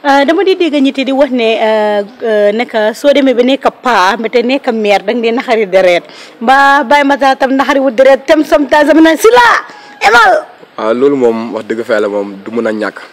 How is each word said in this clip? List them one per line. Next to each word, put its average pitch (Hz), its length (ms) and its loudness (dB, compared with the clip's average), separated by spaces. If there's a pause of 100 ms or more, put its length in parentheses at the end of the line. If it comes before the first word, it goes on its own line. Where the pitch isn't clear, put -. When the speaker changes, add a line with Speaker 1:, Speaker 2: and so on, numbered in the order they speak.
Speaker 1:
Ah, 277 200 2
dama 330 180 0
di 370 120 0
dégg 339 180 -2
ñi 269 180 0
di 269 200 -6
wax 269 200 0
ne, 233 180 -2 (120)
ah, 214 400 0
ah, 208 520 -2
nekk 214 400 -4
soo 285 200 -2
demee 269 200 2
ba 226 100 0
nekk 269 260 0 (120)
paa, 208 360 0
ba 226 120 -8
te 240 120 -2
nekk 262 320 -4
mère, 202 300 0
danga 233 180 -2
dee 226 100 -2
naxari 226 360 -2
deret. 180 360 0 (380)
Mbaa 277 420 2
Baye 285 200 2
Matar 269 340 0
tam 262 160 -2
naxari 269 260 0
wu 269 120 0
deret 269 340 2
tam 311 180 2
sometimes 302 460 0
am 311 120 4
na 320 160 2
si 427 120 2
la 480 360 2 (360)
emal. 392 440 2 (320)
Speaker 2:
Ah, 156 160 -2
loolu 139 220 0
moom 113 380 -2
wax 107 120 -8
dëgg 113 180 -8
fa 113 100 -4
yàlla 104 160 -2
moom 101 340 -6
du 113 80 -14
mun 113 160 -4
a 110 40 -2
ñàkk. 104 300 -8 (120)